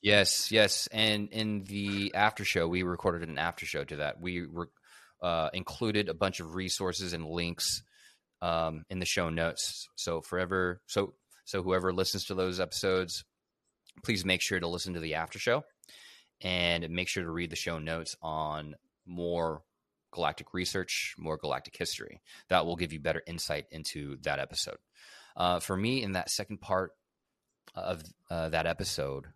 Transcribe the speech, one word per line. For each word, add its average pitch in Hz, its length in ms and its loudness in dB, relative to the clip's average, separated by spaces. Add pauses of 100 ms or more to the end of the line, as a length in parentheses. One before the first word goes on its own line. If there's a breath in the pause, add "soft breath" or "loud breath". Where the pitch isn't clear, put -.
Yes, 101 520 6
yes. 107 400 6
And 107 380 2
in 107 340 -2
the 101 500 0
after 104 300 4
show, 85 240 2
we 90 140 2
recorded 85 460 0
an 76 100 -6
after 82 280 -2
show 73 180 -4
to 73 120 -8
that. 73 240 -2
We 87 220 -2
re-, 85 240 -6 (540 loud breath)
uh, 82 320 2
included 104 560 0
a 82 60 -2
bunch 95 260 0
of 80 140 -8
resources 92 580 -2
and 82 140 -4
links, 85 560 -2 (580 soft breath)
um, 82 480 0
in 92 120 -4
the 87 60 -2
show 87 240 2
notes. - 680 -2
So 82 240 -2
forever, 90 680 0
so, 101 280 0 (300 loud breath)
so 98 180 -4
whoever 92 300 2
listens 92 340 0
to 101 80 -4
those 92 260 0
episodes, 92 640 0 (800)
please 98 200 0
make 92 160 4
sure 95 200 0
to 85 80 0
listen 87 260 -4
to 85 60 -2
the 80 160 -2
after 80 240 -4
show 127 240 2 (760 loud breath)
and 87 500 2
make 87 180 -2
sure 92 160 -2
to 82 60 -4
read 85 200 -2
the 82 60 -6
show 82 240 -4
notes 80 420 -4
on 76 540 -4 (280)
more 85 580 -2 (500)
galactic - 420 -2
research, - 640 -2
more 80 180 -2
galactic 69 400 -4
history. - 440 -6 (280 loud breath)
That 90 160 6
will 85 120 0
give 82 160 -2
you 80 80 -6
better 80 260 0
insight 80 460 -4
into 73 500 -8
that 71 160 0
episode. - 400 -4 (580 loud breath)
Uh, 87 220 4
for 95 180 -2
me, 117 280 0
in 98 80 -4
that 92 180 -2
second 104 300 -4
part 92 320 0 (840)
of, 82 300 -4 (260)
uh, 80 200 -2
that 80 160 2
episode 71 680 -2